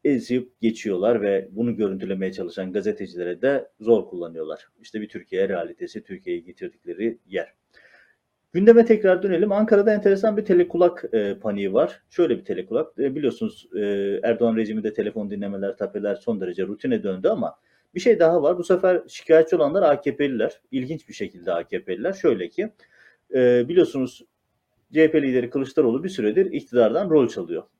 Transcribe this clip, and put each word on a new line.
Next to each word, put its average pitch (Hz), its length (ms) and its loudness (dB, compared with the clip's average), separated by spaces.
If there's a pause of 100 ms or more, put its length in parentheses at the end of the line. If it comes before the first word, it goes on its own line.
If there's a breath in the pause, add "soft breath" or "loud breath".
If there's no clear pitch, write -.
Ezip 123 560 -2
geçiyorlar 110 640 0
ve 98 280 0
bunu 110 260 -4
görüntülemeye 95 560 -4
çalışan 92 400 -10
gazetecilere 90 680 -6
de 135 260 0 (120)
zor 107 280 2
kullanıyorlar. 82 600 -10 (120)
İşte 110 200 -12
bir 104 80 -12
Türkiye 95 400 -4
realitesi, 87 560 -8
Türkiye'yi 87 400 -10
getirdikleri 87 840 -10
yer. 90 260 -8 (1040 soft breath)
Gündeme 226 280 8
tekrar 196 380 4
dönelim. 196 300 0
Ankara'da 214 420 2
enteresan 202 420 0
bir 214 80 -4
telekulak, 175 680 2
e, 101 260 -2
paniği 101 340 -4
var. 151 380 -2
Şöyle 139 280 0
bir - 60 -16
telekulak. 110 540 -6
E, 135 160 -2
biliyorsunuz, 123 600 -6
e, 104 40 -4 (420)
Erdoğan 113 340 0
rejiminde 107 360 -4
telefon 104 380 -6
dinlemeler, 98 460 -8
tapeler 101 380 -4
son 104 260 -6
derece 90 260 -4
rutine 107 360 -4
döndü 95 260 -4
ama 131 260 -2 (400)
bir 175 60 -6
şey 226 180 4
daha 165 240 4
var. 175 160 2
Bu 175 60 -6
sefer 180 440 2
şikayetçi 160 480 4
olanlar 156 260 2
A 143 180 4
K - 160 -4
P'liler. 131 440 -2 (100)
İlginç 135 380 -8
bir 104 60 -20
şekilde 90 380 -8
A 85 120 -4
K 90 200 -6
P'liler. 117 280 -4
Şöyle 104 360 0
ki, 214 200 -6 (680 soft breath)
e, 123 340 4
biliyorsunuz 147 560 0 (680)
C 156 100 4
H 156 80 6
P 156 120 2
lideri 127 280 0
Kılıçdaroğlu 135 540 0
bir 190 40 -6
süredir 175 440 0
iktidardan 131 580 0
rol 143 180 4
çalıyor. 85 340 -8 (180)